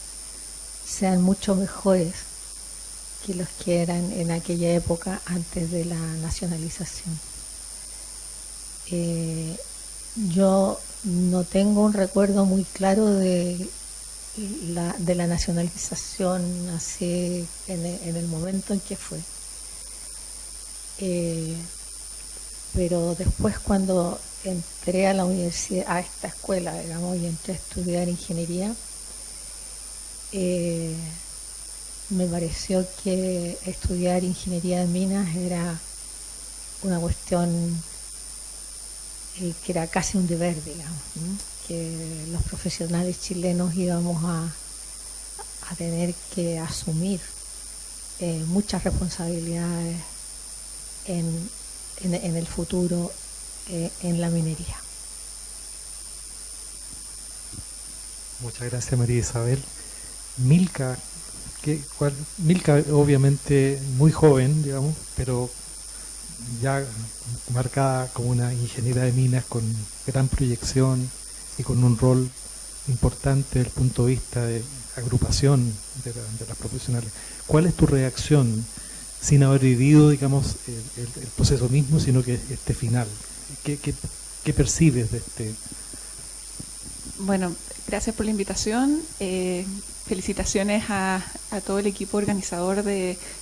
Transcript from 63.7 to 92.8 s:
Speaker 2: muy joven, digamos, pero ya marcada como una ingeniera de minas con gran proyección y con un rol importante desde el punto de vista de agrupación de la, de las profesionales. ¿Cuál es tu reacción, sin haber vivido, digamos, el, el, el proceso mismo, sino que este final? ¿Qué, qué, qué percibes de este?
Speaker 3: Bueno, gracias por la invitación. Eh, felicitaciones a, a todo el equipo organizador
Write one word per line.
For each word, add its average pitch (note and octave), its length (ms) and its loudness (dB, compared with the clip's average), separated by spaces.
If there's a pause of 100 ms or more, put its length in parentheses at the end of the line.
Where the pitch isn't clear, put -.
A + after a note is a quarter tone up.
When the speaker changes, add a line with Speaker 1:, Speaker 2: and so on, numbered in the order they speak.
Speaker 2:
muy D3+ 160 10
joven, D3 500 8
digamos, C#3 320 0 (200)
pero B2 360 0 (1120)
ya C3+ 220 2 (680)
marcada B2+ 640 2
como A#2+ 160 0
una B2 240 2
ingeniera A#2+ 480 0
de B2+ 100 6
minas B2+ 320 4
con A#2 180 -2 (440)
gran C3 220 4
proyección B2+ 800 2 (480)
y C#3 40 -2
con B2 220 4
un A#2+ 140 8
rol B2+ 320 6 (580)
importante C3+ 720 2
desde A#2+ 100 4
el - 60 -8
punto B2+ 320 4
de B2+ 60 6
vista B2 340 0
de A#2 180 -2 (320)
agrupación B2 760 4 (300)
de A#2+ 120 -8
la, A#2+ 80 -8 (160)
de A2+ 100 -8
las A2 80 -8
profesionales. A#2+ 540 -2 (360)
¿Cuál D#3 200 6
es D#3+ 80 4
tu D#3+ 120 6
reacción, C3 800 4 (560)
sin C#3 220 8
haber C3+ 160 8
vivido, C3+ 500 10
digamos, C3+ 460 4 (100)
el, A#2+ 360 -8
el, B2 200 -8
el B2 60 -10
proceso B2 400 4
mismo, C#3 320 6
sino B2+ 240 6
que B2 100 2
este A#2+ 400 -2
final? A#2+ 320 2 (560)
¿Qué, D3 160 -2
qué, C#3+ 160 -2 (480)
qué D#3 100 2
percibes B2+ 600 6
de A#2+ 60 -2
este? A2 360 -6 (1700)
Speaker 3:
Bueno, F#3 340 0 (320)
gracias G#3+ 300 -2
por G#3 100 0
la A3 60 2
invitación. A3 680 2 (200)
Eh, F#3 440 0 (420)
felicitaciones G3+ 800 0
a, F#3+ 360 0 (280)
a G3+ 80 -4
todo G3 180 0
el G3+ 80 0
equipo G3+ 320 0
organizador G3 640 0